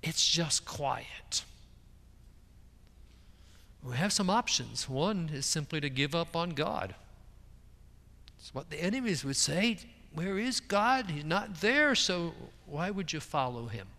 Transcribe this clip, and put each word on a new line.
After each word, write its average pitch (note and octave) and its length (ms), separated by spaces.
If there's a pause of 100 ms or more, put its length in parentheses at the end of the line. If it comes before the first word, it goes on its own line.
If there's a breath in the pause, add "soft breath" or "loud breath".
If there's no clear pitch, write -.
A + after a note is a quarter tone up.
it's - 240
just E3 360
quiet? - 800 (2500 soft breath)
We B2 160
have F#3+ 160
some F#3+ 160
options. - 580
One E3 420
is C#3 180
simply D#3 340
to C#3+ 80
give C#3 240
up E3+ 220
on E3+ 160
God. C3+ 420 (1500)
It's - 140
what C3+ 160
the D3+ 100
enemies G3 440
would C#3 140
say. F#3 420 (320)
"Where F#3+ 260
is A#3+ 220
God? A3 500
He's D3 140
not F#3 380
there, C4+ 340
so F3 400 (320)
why D#3 240
would F#3+ 200
you D#3 80
follow B2 480
him?" G#2 200 (120)